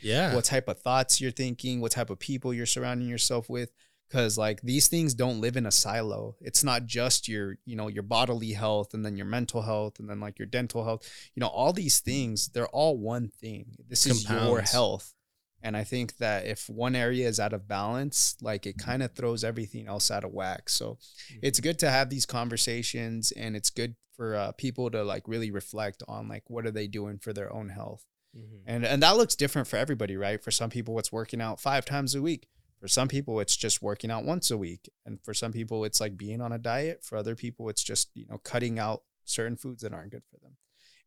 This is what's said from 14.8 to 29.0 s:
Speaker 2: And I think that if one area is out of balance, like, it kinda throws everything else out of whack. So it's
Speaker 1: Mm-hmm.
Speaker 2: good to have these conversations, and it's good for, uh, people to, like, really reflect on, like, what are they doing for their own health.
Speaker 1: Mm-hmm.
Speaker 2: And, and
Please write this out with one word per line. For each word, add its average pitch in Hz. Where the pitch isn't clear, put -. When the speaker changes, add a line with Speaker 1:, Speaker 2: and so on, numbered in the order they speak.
Speaker 2:
And 110
I 104
think 123
that 104
if 107
one 120
area 123
is 107
out 107
of 98
balance, 113
like, 107
it 95
kinda 127
throws 117
everything 113
else 104
out 104
of 92
whack. 95
So 113
it's 139
Speaker 1:
Mm-hmm. -
Speaker 2:
good 160
to 156
have 131
these 135
conversations, 117
and 110
it's -
good 117
for, 110
uh, 101
people 127
to, 107
like, 101
really 113
reflect 101
on, 110
like, 107
what 113
are 110
they 107
doing 104
for 110
their 101
own 107
health. 107
Speaker 1:
Mm-hmm. 110
Speaker 2:
And, 117
and 139